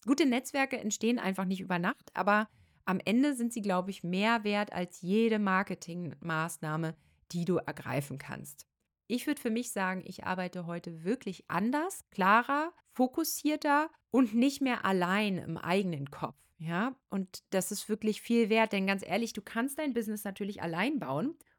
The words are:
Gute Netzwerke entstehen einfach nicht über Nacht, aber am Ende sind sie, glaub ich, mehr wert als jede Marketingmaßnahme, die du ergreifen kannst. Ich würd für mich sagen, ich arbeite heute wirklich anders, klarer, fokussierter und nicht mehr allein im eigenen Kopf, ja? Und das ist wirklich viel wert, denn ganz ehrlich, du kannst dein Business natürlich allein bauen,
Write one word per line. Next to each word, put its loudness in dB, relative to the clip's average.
Gute 4
Netzwerke 0
entstehen 0
einfach -2
nicht -2
über -2
Nacht, -4
aber 4
am 0
Ende 4
sind -2
sie, -6
glaub 0
ich, -10
mehr 2
wert 0
als -6
jede 4
Marketingmaßnahme, -2
die -4
du 2
ergreifen -4
kannst. -14
Ich -2
würd -2
für -2
mich -4
sagen, -2
ich -14
arbeite -4
heute -8
wirklich -4
anders, -2
klarer, 4
fokussierter 2
und 4
nicht 4
mehr 0
allein 2
im -6
eigenen 0
Kopf, -8
ja? -2
Und -4
das 0
ist -6
wirklich -2
viel 4
wert, 4
denn 0
ganz 0
ehrlich, -2
du -6
kannst -4
dein -2
Business -4
natürlich -6
allein 0
bauen, -2